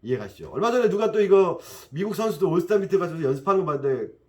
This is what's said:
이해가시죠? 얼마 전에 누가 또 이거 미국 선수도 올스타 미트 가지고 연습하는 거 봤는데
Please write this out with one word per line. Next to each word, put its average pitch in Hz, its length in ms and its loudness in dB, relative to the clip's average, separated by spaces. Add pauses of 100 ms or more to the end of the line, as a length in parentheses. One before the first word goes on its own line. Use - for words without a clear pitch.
이해가시죠? 104 460 -8
얼마 214 220 -2
전에 240 160 2
누가 208 240 0
또 220 80 0
이거 190 400 4 (320)
미국 196 240 -4
선수도 190 340 0
올스타 180 280 2
미트 190 200 0
가지고 165 240 -2
연습하는 160 440 0
거 151 80 -2
봤는데 135 400 -4 (160)